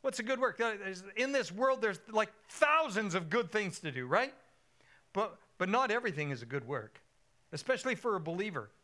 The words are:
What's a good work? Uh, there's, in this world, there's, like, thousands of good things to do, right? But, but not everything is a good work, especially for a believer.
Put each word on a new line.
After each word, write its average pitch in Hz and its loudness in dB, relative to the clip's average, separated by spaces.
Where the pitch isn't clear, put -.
What's 269 -4
a 233 -4
good 240 0
work? 233 0
Uh, 220 0
there's, 190 -8
in 262 0
this 226 0
world, 247 2
there's, 202 0
like, 214 2
thousands 285 2
of 175 0
good 202 0
things 208 -2
to 156 -6
do, 127 -4
right? 233 2
But, 202 0
but 185 0
not 233 4
everything 175 0
is 127 -4
a 117 -10
good 123 -6
work, 120 -8
especially 254 -2
for 240 0
a 180 -2
believer. 165 -4